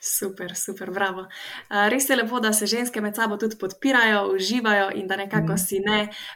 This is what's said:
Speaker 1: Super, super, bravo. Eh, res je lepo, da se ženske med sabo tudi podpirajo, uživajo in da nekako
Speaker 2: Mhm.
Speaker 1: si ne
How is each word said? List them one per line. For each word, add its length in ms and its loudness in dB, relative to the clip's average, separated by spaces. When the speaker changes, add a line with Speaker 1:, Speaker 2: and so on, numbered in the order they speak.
Speaker 1:
Super, 500 -4
super, 380 -8
bravo. 360 -2
Eh, 220 4
res 200 0
je 80 4
lepo, 240 0
da 120 2
se 140 0
ženske 340 -2
med 140 -2
sabo 220 0
tudi 200 -2
podpirajo, 760 2
uživajo 640 2
in 140 -4
da 100 -2
nekako 360 0
Speaker 2:
Mhm. 60 0
Speaker 1:
si 220 -2
ne 280 2